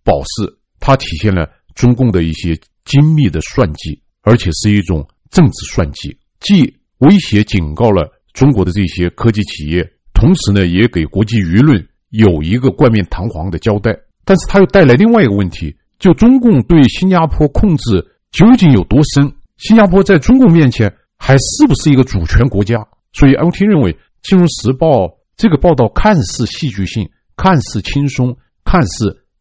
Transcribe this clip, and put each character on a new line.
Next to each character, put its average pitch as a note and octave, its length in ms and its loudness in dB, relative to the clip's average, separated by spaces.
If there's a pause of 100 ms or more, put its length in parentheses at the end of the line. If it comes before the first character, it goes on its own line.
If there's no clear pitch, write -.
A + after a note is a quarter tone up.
保 D#2+ 200 -2
释， - 280 -8 (300)
它 C3+ 160 0
体 - 120 -12 (100)
现 G2+ 160 -2
了 E2 120 -4 (280)
中 B2 200 0
共 A#2+ 160 0
的 F2+ 120 0
一 E2 100 -4
些 D#2+ 260 -6 (280)
精 D3+ 280 2
密 C#3+ 140 0
的 D#2 140 -4
算 G#2 320 -4
计， - 280 -14 (200)
而 A2 120 4
且 G#2 180 0
是 G#2 180 -2
一 G#2 100 2
种 D#2+ 260 -6 (240)
政 F3 200 4
治 - 160 -12
算 D#2+ 260 -6
计， - 240 -16 (240)
既 F#3 340 0 (240)
威 C#3 200 4
胁 G#2+ 260 -2
警 D#2 300 -4
告 A2+ 160 0
了 E2+ 200 -2 (220)
中 C3+ 180 2
国 G2+ 140 0
的 F2 80 -2
这 G2+ 140 -2
些 F2 240 -4
科 - 200 -2
技 G#2 120 -4
企 D2 240 -12
业， E2 200 -4 (280)
同 D#3+ 220 4
时 - 160 -4
呢， G2 140 0
也 F#2 220 0
给 E2+ 160 -4
国 F#2+ 180 -4
际 G#2+ 140 -4
舆 F#2+ 240 0
论 B2+ 260 2 (220)
有 G2 340 0
一 F2+ 140 -2
个 B2+ 140 -2
冠 C3+ 200 0
冕 G#2+ 200 0
堂 - 180 -8
皇 F2+ 220 -8
的 D#2+ 80 -8
交 G#2 200 -2
代。 G#2 180 -4 (280)
但 F#3+ 140 2
是 - 100 -8
它 G3 100 0
又 F#3 80 4
带 F#3+ 200 2
来 A#2+ 80 6
另 G#3+ 180 2
外 A3+ 100 2
一 C#3+ 40 2
个 G2+ 60 -2
问 G2+ 180 -2
题， D#2 260 -12 (220)
就 F3 160 2
中 B3+ 260 4
共 G#3 220 2
对 E3 220 2
新 F#3 260 -2
加 E3+ 160 0
坡 D3+ 220 -2
控 F3 280 0
制 G2+ 280 -2 (260)
究 - 140 2 (120)
竟 F3 160 4
有 G2+ 120 2
多 C3 160 2 (140)
深？ C#3+ 180 0 (240)
新 - 200 2
加 G#3+ 100 6
坡 G3 160 2
在 F#3+ 160 2
中 B3 200 2
共 A#3 140 4
面 D#3 180 4
前 G#2+ 220 -2 (260)
还 C3+ 200 0
是 - 280 0
不 G3 100 0
是 - 140 -2
一 C#3 60 4
个 B2+ 80 2
主 F2+ 220 -4
权 A#2+ 220 0
国 G2+ 140 -2
家？ G#2+ 240 -4 (260)
所 C#3+ 160 2
以 C3 60 4
L E3+ 160 0
T F#3 140 -4
认 G3+ 160 2
为 F#2 120 0 (300)
《金 F#3+ 160 0
融 F3 100 4
时 - 240 -4
报》 C3 340 0 (300)
这 A3+ 120 0
个 D#3+ 80 2
报 E3+ 180 0
道 A#2+ 200 0
看 G#3+ 280 2
似 A2 240 -6
戏 - 220 -8
剧 G2 160 -6
性， G2 240 -8 (280)
看 F#3 260 0
似 - 180 -8
轻 C#3+ 280 -4
松， B2+ 280 -4 (280)
看 F3 220 2
似 - 380 -6 (160)